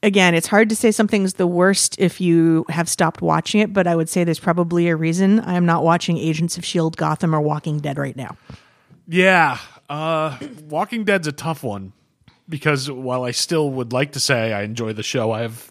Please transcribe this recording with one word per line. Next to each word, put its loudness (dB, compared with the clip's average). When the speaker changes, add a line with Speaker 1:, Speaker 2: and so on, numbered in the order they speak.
Speaker 1:
again, 4
it's 0
hard 4
to -2
say 4
something's 0
the 0
worst 2
if 0
you 4
have -2
stopped -2
watching 0
it, 0
but 2
I 2
would 0
say 0
there's 0
probably 0
a 2
reason 2
I'm 0
not 2
watching 2
Agents -2
of -12
shield, -2
Gotham, 0
or 0
Walking -2
Dead -6
right -6
now. -12
Speaker 2:
Yeah. 4
Uh, -4
Walking -4
Dead's 0
a -2
tough -6
one -8
because -2
while -4
I -4
still 0
would -6
like 0
to -8
say 0
I -2
enjoy -6
the -8
show, -2
I -4
have -10